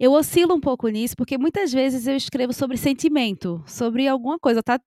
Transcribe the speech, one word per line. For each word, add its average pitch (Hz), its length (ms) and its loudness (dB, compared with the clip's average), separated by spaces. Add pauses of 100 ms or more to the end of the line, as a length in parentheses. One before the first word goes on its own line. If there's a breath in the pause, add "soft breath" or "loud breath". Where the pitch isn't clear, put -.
Eu 254 120 6
oscilo 339 420 4
um 311 60 0
pouco 254 260 -2
nisso, 220 300 -2
porque 247 200 -4
muitas 320 360 -2
vezes 262 340 0
eu 269 80 0
escrevo 247 380 -4
sobre 254 240 -4
sentimento, 240 880 0
sobre 240 400 -2
alguma 269 320 0
coisa. 233 220 2
Eu - 20 -4
tá, 247 260 0